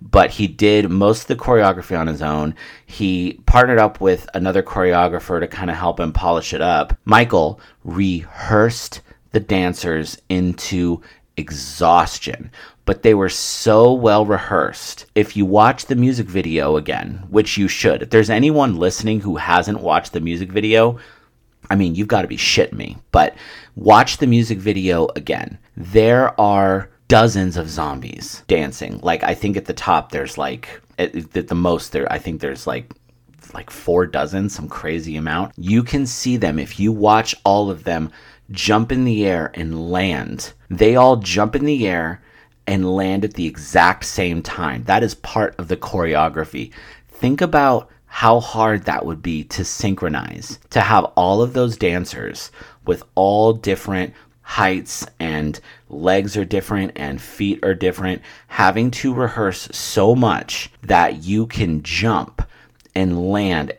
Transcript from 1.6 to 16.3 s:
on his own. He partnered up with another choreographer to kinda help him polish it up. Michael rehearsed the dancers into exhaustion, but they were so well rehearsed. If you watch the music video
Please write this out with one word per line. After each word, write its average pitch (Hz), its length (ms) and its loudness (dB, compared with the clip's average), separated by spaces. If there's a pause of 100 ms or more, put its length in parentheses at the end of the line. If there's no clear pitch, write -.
on 80 80 -2
his 78 160 -6
own. 76 320 -2 (320)
He 92 600 -4
partnered 123 340 6
up 107 200 2
with 92 320 2
another 95 300 0
choreographer 87 800 0
to 82 80 -4
kinda 87 260 -6
help 85 240 -4
him 82 140 -4
polish 85 420 -2
it 73 80 -4
up. 80 420 0
Michael 107 560 2 (220)
rehearsed 95 1200 -2 (320)
the 110 80 0
dancers 87 760 -4 (120)
into 90 760 -2 (340)
exhaustion, 80 1120 -2 (340)
but - 180 -2
they 110 120 6
were 95 140 2
so 113 640 4
well 107 340 2
rehearsed. - 880 -4
If 104 220 0
you 101 100 2
watch 107 400 4
the 135 100 0
music 123 300 2
video 80 500 0